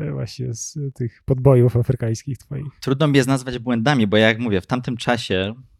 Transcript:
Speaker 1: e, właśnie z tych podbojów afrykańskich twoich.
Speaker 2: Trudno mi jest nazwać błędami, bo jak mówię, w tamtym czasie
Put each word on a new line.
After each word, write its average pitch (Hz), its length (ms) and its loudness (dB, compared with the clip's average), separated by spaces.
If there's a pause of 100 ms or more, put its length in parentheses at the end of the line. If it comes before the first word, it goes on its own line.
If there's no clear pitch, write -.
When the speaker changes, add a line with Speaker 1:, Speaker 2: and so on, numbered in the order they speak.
Speaker 1:
e, 147 40 -8
właśnie 127 420 -8
z - 240 -12 (160)
tych - 300 -8
podbojów 127 520 4
afrykańskich 117 640 -2
twoich. 143 280 -12 (140)
Speaker 2:
Trudno 135 280 0
mi 139 80 2
jest 127 120 4
nazwać 127 300 -2
błędami, 117 480 0
bo 98 100 2
jak 110 220 6
mówię, 107 220 -2
w - 60 -12
tamtym 127 300 -4
czasie 110 580 -2 (260)